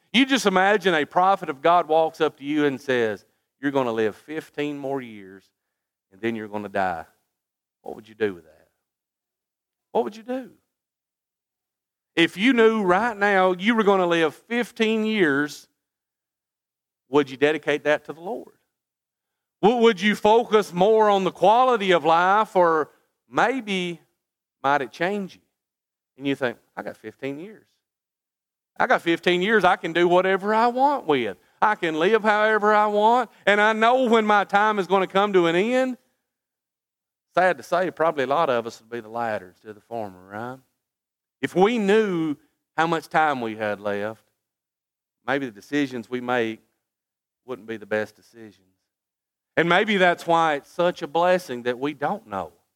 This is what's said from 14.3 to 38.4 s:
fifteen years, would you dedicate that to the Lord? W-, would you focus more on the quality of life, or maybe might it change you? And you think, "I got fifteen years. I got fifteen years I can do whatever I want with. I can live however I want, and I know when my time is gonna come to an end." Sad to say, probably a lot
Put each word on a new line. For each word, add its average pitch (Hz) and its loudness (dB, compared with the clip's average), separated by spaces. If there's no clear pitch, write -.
fifteen 220 -4
years, 151 -2
would 139 2
you 131 -14
dedicate 151 0
that 147 0
to - -16
the 151 -18
Lord? 196 -14
W-, 233 4
would 226 4
you 208 0
focus 214 2
more 208 4
on 196 2
the 170 -2
quality 220 2
of 170 2
life, 185 2
or 165 2
maybe 185 -2
might 143 0
it 123 -8
change 190 -6
you? - -20
And 131 -18
you 139 -2
think, 123 -4
"I 98 -12
got - -12
fifteen 135 -12
years. 175 -20
I 180 2
got 233 2
fifteen 175 0
years 208 2
I 185 6
can 180 -8
do 170 2
whatever 185 2
I 226 2
want 254 0
with. 120 0
I 214 2
can 160 -4
live 202 2
however 214 2
I 208 4
want, 214 0
and 208 2
I 214 4
know 233 2
when 226 2
my 208 2
time 208 0
is 185 -2
gonna 185 0
come 202 0
to 175 4
an 165 0
end." 254 0
Sad 175 2
to 123 -16
say, 175 -2
probably 156 -2
a 127 -2
lot 147 0